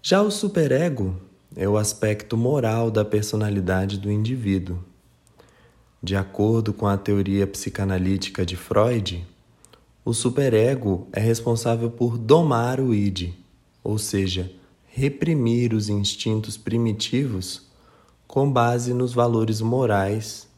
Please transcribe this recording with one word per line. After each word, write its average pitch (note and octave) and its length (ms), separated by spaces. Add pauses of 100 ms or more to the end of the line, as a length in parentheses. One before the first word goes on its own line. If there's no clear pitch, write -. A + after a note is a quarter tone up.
Já G3 200
o G#3 100
superego C#3+ 840 (400)
é F#2+ 140
o G#2 80
aspecto G#2+ 580
moral A#2 540
da G#2+ 160
personalidade G2+ 920
do G#2 120
indivíduo. G2+ 680 (1200)
De G2 140
acordo G#2 580
com G#2 140
a G2 100
teoria G2 480
psicanalítica F#2+ 1000
de F2+ 120
Freud, G2+ 680 (760)
o A#2+ 100
superego A#2 1000
é - 60
responsável A#2 720
por A#2 280
domar B2+ 600
o B2+ 140
id, F2+ 400 (500)
ou G#2+ 140
seja, F#2+ 540 (360)
reprimir B2 880
os G#2+ 140
instintos G#2+ 720
primitivos A2+ 1080 (600)
com C#3 240
base A#2+ 420
nos B2 200
valores A2+ 480
morais A2 840 (100)